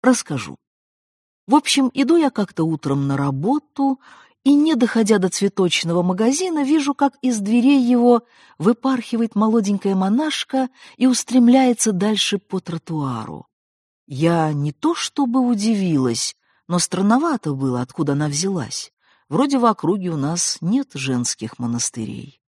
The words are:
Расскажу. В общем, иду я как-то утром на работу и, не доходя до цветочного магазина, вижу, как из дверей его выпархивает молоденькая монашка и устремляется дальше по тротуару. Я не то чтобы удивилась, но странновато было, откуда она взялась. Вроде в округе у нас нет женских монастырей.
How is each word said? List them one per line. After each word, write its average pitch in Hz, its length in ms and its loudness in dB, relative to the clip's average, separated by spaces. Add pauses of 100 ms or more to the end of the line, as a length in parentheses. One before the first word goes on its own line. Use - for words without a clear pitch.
Расскажу. 147 520 -2 (920)
В 226 80 4
общем, 277 400 2
иду 269 200 2
я 311 140 4
как-то 190 340 -4
утром 143 440 -2
на 139 100 -2
работу 226 800 -2 (440)
и, 277 100 4
не 294 220 4
доходя 226 420 2
до 185 120 0
цветочного 180 760 -2
магазина, 277 600 0
вижу, 285 300 0
как 277 300 0
из 247 160 0
дверей 240 420 4
его 240 400 4 (380)
выпархивает 233 760 -2
молоденькая 202 640 0
монашка 254 720 -2 (260)
и 254 120 2
устремляется 247 840 4
дальше 202 460 -2
по 190 220 -6
тротуару. 139 880 -8 (580)
Я 156 480 0
не 147 200 -2
то 330 200 -2
чтобы 262 460 -2
удивилась, 196 960 0 (320)
но 175 100 -2
странновато 208 760 0
было, 131 260 -2
откуда 143 320 -4
она 147 140 -2
взялась. 156 640 -6 (360)
Вроде 277 300 0
в 240 80 2
округе 190 460 0
у 160 60 -4
нас 156 440 -4
нет 240 320 -2
женских 123 640 -4
монастырей. 117 920 -8